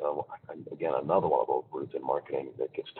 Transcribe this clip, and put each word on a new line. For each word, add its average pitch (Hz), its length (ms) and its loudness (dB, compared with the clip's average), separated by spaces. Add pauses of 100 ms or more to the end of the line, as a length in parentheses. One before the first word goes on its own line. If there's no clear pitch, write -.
uh, 73 80 2 (580)
again, 80 220 0 (100)
another 87 240 4
one 71 140 4
of 57 60 2
those 64 260 2
words 69 220 -6
in 65 100 -4
marketing 69 540 -2
that 65 160 -2
gets - 140 -6 (100)